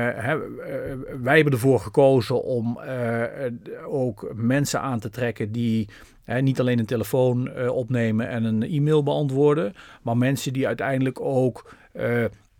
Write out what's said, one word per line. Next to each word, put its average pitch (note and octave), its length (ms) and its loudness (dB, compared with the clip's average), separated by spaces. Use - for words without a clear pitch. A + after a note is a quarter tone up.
hè, A#2 180 -2
eh, C3+ 340 -8
wij C3 140 4
hebben D3 180 6
ervoor B2 260 4
gekozen C3 640 4
om, A#2+ 360 -2
eh, A#2 640 -4
eh, A#2+ 80 -4
ook B2+ 480 -4
mensen B2+ 460 0
aan B2+ 180 -2
te G#2 100 -8
trekken A#2 420 -4
die, A2+ 380 0
hè, A#2+ 180 -2
niet C3+ 180 2
alleen B2 200 2
een A2 60 0
telefoon, B2 640 0
eh, B2 260 -4
opnemen A#2 520 0
en A#2 160 -4
een A2 200 0
e-mail D3+ 400 2
beantwoorden, D3 720 2
maar A#2 160 0
mensen C3+ 360 0
die C3 140 0
uiteindelijk C3 540 -2
ook, B2+ 520 0
eh, A#2+ 300 0